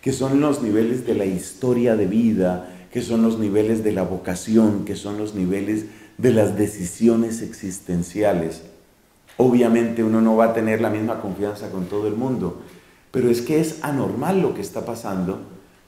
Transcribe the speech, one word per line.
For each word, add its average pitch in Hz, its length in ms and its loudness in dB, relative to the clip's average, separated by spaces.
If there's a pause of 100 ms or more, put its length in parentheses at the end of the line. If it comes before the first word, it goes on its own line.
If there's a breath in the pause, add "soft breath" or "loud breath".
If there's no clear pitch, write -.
que 127 100 -2
son 135 280 0
los 143 220 2
niveles 113 440 0
de 113 80 0
la 101 100 0
historia 117 720 0
de 104 100 2
vida, 92 640 2 (220 loud breath)
que 123 100 -2
son 117 200 0
los 113 160 2
niveles 107 440 2
de 107 100 0
la 92 100 0
vocación, 95 800 2
que 98 100 -6
son 101 240 -8
los 107 160 -6
niveles 101 520 -2 (340 loud breath)
de 120 120 4
las 101 240 2
decisiones 113 840 0
existenciales. 90 1200 -4 (760)
Obviamente 117 680 4
uno 110 160 2
no 113 160 4
va 113 100 6
a 113 80 0
tener 110 260 0
la 110 100 0
misma 107 300 -4
confianza 101 500 -6
con 92 160 -6
todo 104 220 -4
el 104 60 -4
mundo, 113 480 -4 (480 loud breath)
pero 123 200 2
es 117 100 2
que 156 200 0
es - 220 -4
anormal 143 600 -2
lo 139 120 0
que - 60 -8
está - 240 -8
pasando, 98 560 -6 (480 loud breath)